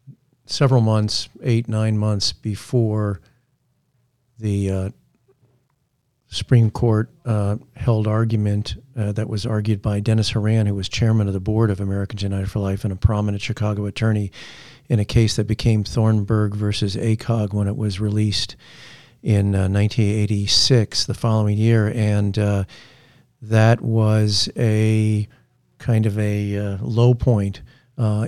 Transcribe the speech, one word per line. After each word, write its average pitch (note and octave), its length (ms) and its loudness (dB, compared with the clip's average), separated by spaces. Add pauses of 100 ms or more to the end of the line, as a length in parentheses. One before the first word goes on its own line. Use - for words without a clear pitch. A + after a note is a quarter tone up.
(460)
several B2+ 360 2
months, A2 460 0 (140)
eight, A#2 260 0
nine A2 300 0
months G#2 340 -2
before G#2+ 880 -2 (1200)
the, G2+ 320 -2
uh, F#2+ 200 -2 (1400)
Supreme A#2 420 2
Court, A2 400 0 (160)
uh, G#2 300 -2 (200)
held A2 300 0
argument, G#2+ 680 0 (200)
uh, G#2 180 -4
that G#2+ 140 -4
was G#2 200 -6
argued G#2+ 340 -2
by G#2 180 -2
Dennis A2 300 2
Horan, G#2+ 380 2
who G#2 80 0
was G2 120 -6
chairman A2 380 2
of G2+ 80 -2
the G2 60 -4
board G#2+ 320 2
of F#2+ 80 -4
Americans G2 420 -4
United G2 300 -4
for - 80 -4
Life G2 240 -2
and G2+ 100 -4
a F#2 40 -8
prominent G#2 440 0
Chicago G#2 460 -4
attorney, G#2 440 -2 (580)
in A#2 100 2
a G#2 60 0
case A2+ 320 2
that G#2 100 -2
became A2 360 0
Thornburg G#2+ 680 0
versus G#2 420 -2
acog A2 560 -2
when G#2 160 0
it G2+ 100 -4
was G#2 220 -4
released G#2+ 560 -2 (680)
in, G2+ 320 2
uh, F#2+ 120 0
nineteen G#2 520 0
eighty-six, G#2 880 0
the A#2 80 -6
following G#2+ 420 0
year. A2 380 4
And, G#2 420 0
uh, G2+ 280 0 (720)
that A2 420 4
was G#2+ 760 2
a G#2+ 720 2 (500)
kind A2 300 0
of G2+ 100 -2
a, G#2 400 -2
uh, G2+ 240 -4
low A#2 320 4
point, G#2 480 0 (340)
uh, G#2+ 320 -2